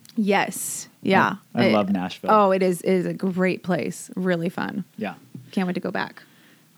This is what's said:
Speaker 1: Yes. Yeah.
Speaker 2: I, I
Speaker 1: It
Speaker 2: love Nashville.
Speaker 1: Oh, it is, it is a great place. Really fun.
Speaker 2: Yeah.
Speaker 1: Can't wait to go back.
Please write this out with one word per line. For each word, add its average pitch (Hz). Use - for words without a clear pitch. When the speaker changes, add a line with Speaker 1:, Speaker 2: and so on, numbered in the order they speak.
Speaker 1:
Yes. -
Yeah. 185
Speaker 2:
I, 120
I -
Speaker 1:
It 107
Speaker 2:
love 104
Nashville. 92
Speaker 1:
Oh, 208
it 190
is, 185
it -
is 180
a 175
great 185
place. 170
Really 180
fun. -
Speaker 2:
Yeah. 208
Speaker 1:
Can't 190
wait 180
to 180
go -
back. -